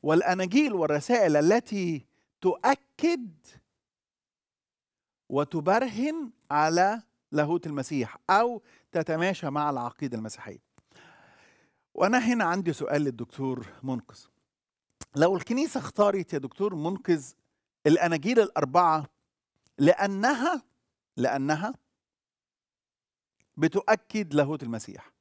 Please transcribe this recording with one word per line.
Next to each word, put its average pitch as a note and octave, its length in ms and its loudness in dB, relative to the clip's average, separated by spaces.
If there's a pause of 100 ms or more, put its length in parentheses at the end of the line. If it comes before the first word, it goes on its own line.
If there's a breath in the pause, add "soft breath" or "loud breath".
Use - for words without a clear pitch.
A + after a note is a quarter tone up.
والأناجيل F#3 680 2
والرسائل D#3+ 640 2
التي F3 680 0 (340)
تؤكد B3+ 1040 -2 (1800)
وتبرهن A3 1000 -2 (200)
على F3 520 2 (300)
لاهوت D3+ 340 0
المسيح C#3 520 -6 (120)
أو A3+ 320 2 (300 soft breath)
تتماشى E3 580 -2
مع D3 200 -2
العقيدة A#2+ 480 -6
المسيحية. A2 440 -14 (1300 soft breath)
وأنا G#3+ 240 2
هنا A#3 260 0
عندي E3+ 280 -2
سؤال D3 300 -2
للدكتور B2 640 -6 (160)
منقذ. B2+ 380 -8 (960)
لو E3+ 200 4
الكنيسة C4 440 -4
اختارت G3 520 0
يا D3 60 -4
دكتور F#3 360 -6
منقذ E3 580 -2 (540)
الأناجيل E3+ 540 4
الأربعة D#3 680 2 (720)
لأنها، A3 840 2 (540)
لأنها C#3+ 580 -2 (1800)
بتؤكد F#3+ 800 0
لاهوت D3 280 0
المسيح. A2+ 580 -12